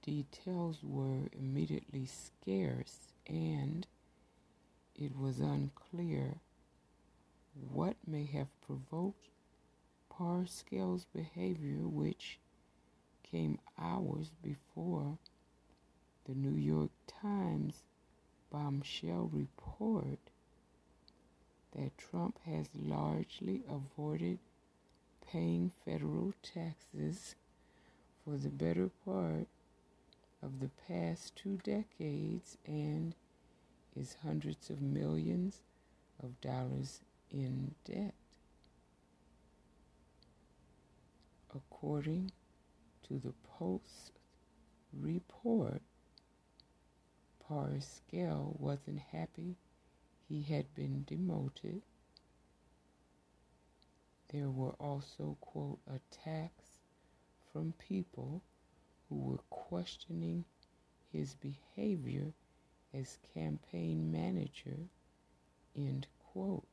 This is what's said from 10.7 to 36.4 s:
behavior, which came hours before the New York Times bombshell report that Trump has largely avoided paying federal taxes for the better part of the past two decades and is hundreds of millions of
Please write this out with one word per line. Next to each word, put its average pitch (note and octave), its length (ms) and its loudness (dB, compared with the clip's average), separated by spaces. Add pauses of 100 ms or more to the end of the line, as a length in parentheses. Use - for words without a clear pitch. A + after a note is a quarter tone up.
behavior, D#3+ 840 -2
which D3+ 500 0 (840)
came D#2+ 360 2 (220)
hours - 500 0 (120)
before D#3 720 -2 (1120)
the C3 80 -4
New C#3 200 4
York D3+ 360 6 (160)
Times F3 760 0 (680)
bombshell D3 800 0
report D3+ 840 0 (1600)
that C#3 240 -4
Trump - 460 -2
has D#3 300 -2
largely D#3 920 0
avoided D3+ 720 0 (920)
paying E3+ 400 4 (120)
federal E3 580 0
taxes D#3 920 -4 (880)
for D3 140 -2
the C#3 140 0
better E3+ 400 4 (140)
part F3 440 2 (920)
of C3+ 200 -6
the C3+ 100 -2 (160)
past E3+ 480 -2
two G3 300 -4
decades E3+ 1000 -2
and D3+ 480 0 (840)
is C3+ 260 -6
hundreds D3+ 460 0
of C#3+ 140 -2
millions D#3+ 800 2 (600)
of B2+ 200 -8